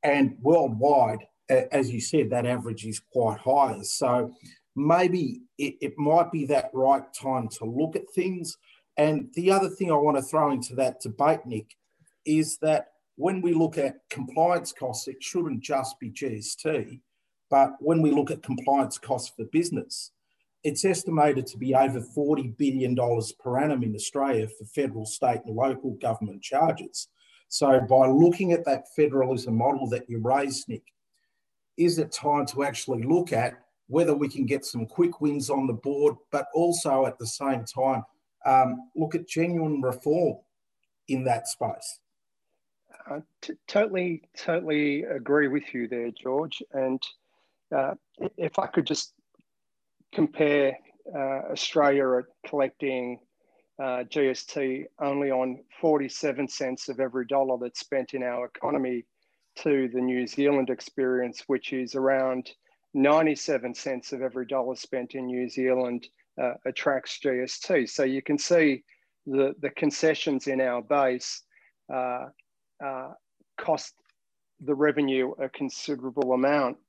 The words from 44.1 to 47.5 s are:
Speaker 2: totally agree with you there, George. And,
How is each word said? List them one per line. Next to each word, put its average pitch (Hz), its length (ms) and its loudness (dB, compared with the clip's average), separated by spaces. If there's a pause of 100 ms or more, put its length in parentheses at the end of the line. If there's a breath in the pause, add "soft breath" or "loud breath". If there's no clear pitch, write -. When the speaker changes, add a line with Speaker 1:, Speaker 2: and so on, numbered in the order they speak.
Speaker 2:
totally 151 640 0
agree 143 440 2
with 139 260 -4
you 120 140 -4
there, 120 240 -6
George. 135 500 -6 (100)
And, 131 300 -2 (760)